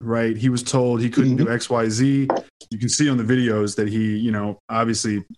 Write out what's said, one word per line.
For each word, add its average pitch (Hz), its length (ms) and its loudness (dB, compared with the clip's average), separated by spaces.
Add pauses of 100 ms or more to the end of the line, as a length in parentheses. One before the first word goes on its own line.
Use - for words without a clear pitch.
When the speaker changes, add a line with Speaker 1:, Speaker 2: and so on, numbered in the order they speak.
Speaker 1:
right? 113 340 -2
He 123 140 0
was 123 120 -2
told 123 380 0
he 120 100 0
couldn't 131 280 2
do - 80 2
Speaker 2:
Mm-hmm. 117 80 0
Speaker 1:
X, 117 160 -4
Y, 113 180 2
Z. 135 400 2 (420)
You 110 80 -8
can 117 120 -2
see 151 200 2
on 131 60 2
the 120 80 0
videos 110 540 2
that 107 100 0
he, 107 300 0
you 117 120 -2
know, 104 380 -4
obviously 113 560 -2 (140)